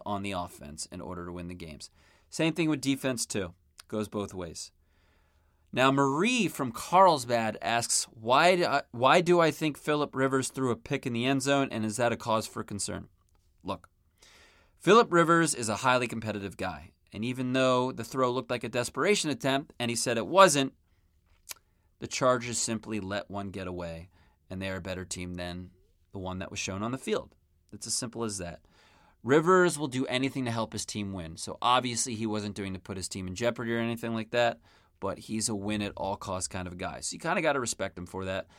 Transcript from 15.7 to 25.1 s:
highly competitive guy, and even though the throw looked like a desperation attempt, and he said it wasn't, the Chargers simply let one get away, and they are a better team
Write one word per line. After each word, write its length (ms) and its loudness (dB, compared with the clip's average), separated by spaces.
highly 320 4
competitive 480 -6
guy, 360 -8
and 120 -6
even 280 -2
though 400 2
the 120 -10
throw 260 0
looked 200 -4
like 140 -4
a 60 -6
desperation 580 0
attempt, 500 -2
and 120 -2
he 60 -4
said 200 0
it 100 -2
wasn't, 460 4
the 80 -10
Chargers 520 0
simply 400 -4
let 300 -6
one 220 -8
get 160 -8
away, 420 -8
and 140 -8
they 80 -4
are 60 -6
a 40 -8
better 240 -8
team 300 -8